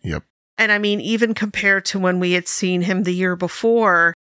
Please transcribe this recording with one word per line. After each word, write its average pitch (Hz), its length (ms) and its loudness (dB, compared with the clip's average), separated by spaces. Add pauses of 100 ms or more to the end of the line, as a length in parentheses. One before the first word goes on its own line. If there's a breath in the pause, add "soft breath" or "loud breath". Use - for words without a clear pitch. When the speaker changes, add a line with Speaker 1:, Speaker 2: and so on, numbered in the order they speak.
Speaker 1:
Yep. 80 220 -6 (340)
Speaker 2:
And 214 140 2
I 208 80 4
mean, 208 220 0
even 220 320 0
compared 202 520 -2
to - 140 -4
when 180 200 2
we 180 140 0
had 180 140 -2
seen 180 360 0
him 190 200 0
the 180 100 -2
year 180 220 -2
before, 180 880 2